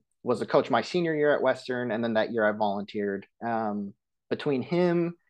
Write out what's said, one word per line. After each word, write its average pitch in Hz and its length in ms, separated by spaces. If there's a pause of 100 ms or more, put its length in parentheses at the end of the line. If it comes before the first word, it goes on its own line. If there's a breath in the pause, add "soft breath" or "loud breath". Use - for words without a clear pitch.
(220)
was 117 200
a 113 40
coach - 240
my 120 120
senior 170 320
year 147 200
at - 60
Western, 123 520
and 113 100
then 117 120
that 110 180
year 110 140
I 104 60
volunteered. 101 720 (180)
Um, 107 500 (340)
between 127 320
him 170 540 (160)